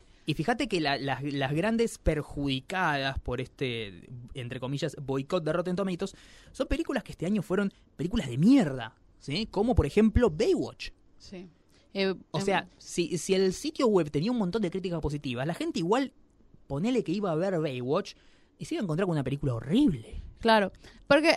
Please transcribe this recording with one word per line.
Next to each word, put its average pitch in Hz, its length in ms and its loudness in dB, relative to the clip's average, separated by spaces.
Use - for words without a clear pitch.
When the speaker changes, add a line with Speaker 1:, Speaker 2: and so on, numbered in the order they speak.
Speaker 1:
Y 151 80 0
fíjate 233 340 0
que 180 120 0
la, 143 180 0
las, 131 240 -4
las 139 300 -2
grandes 220 440 0
perjudicadas 143 1200 -2
por 123 200 -4
este, 113 720 -6
entre 123 260 -8
comillas, 139 400 -4
boicot 139 420 -2
de 156 100 -2
Rotten 175 240 -2
Tomatoes 190 380 -4
son 285 140 -2
películas 277 360 -2
que - 100 -14
este 151 120 -8
año 202 160 0
fueron 196 320 0
películas 175 320 -4
de 120 80 -4
mierda, 147 580 4
¿sí? 190 300 -4
Como, 220 240 2
por 156 120 4
ejemplo, 220 440 4
Baywatch. 180 600 -2
Speaker 2:
Sí. 180 320 -18
Eh, 190 200 2
Speaker 1:
O - 100 -4
Speaker 2:
em, 196 40 -4
Speaker 1:
sea, 190 320 0
si, - 400 -4
si 185 180 0
el 185 200 4
sitio 285 340 -2
web 175 220 4
tenía 151 200 0
un 254 80 0
montón 196 220 0
de 185 100 0
críticas 175 300 -4
positivas, 143 460 -4
la 165 80 -2
gente 330 240 -4
igual, 226 340 0
ponele 202 360 0
que 160 100 -2
iba 196 200 0
a - 20 0
ver 180 240 0
Baywatch 143 540 -2
y - 80 -12
se - 80 -6
iba 339 80 -2
a - 20 -2
encontrar 170 220 0
con 170 80 0
una 143 100 0
película 135 300 -2
horrible. 143 680 0
Speaker 2:
Claro, 220 320 4
porque 302 300 6